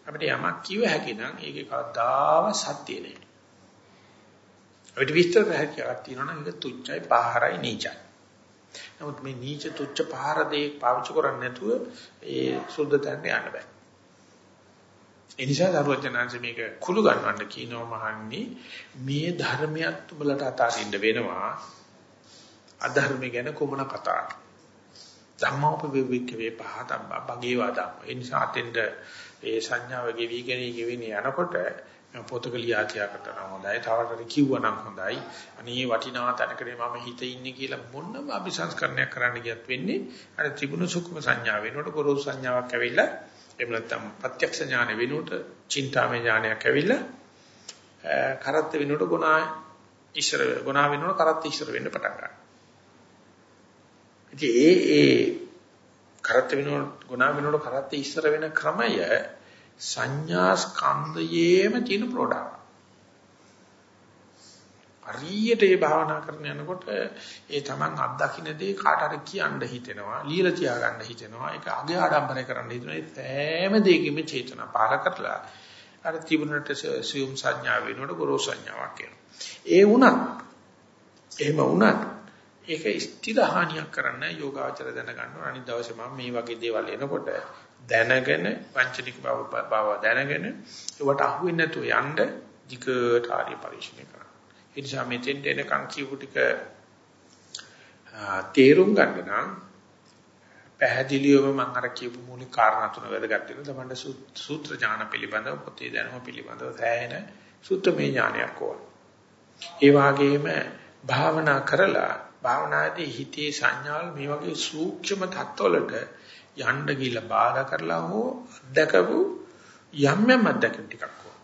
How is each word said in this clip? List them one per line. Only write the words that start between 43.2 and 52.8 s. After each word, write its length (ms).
එහෙම 200
නැත්නම් 320
ප්‍රත්‍යක්ෂ 460
ඥාන 320
වෙනුවට 380
චින්තාමය 520
ඥානයක් 460
ඇවිල්ලා, 380
අ, 100
කරත්ත 380
වෙනුවට 320
ගුණා 340
ඉස්සර, 260
ගුණා 280
වෙනුවට 300
කරත්ත 260
ඉස්සර 240
වෙන්න 180
පටන් 220
ගන්නවා. 240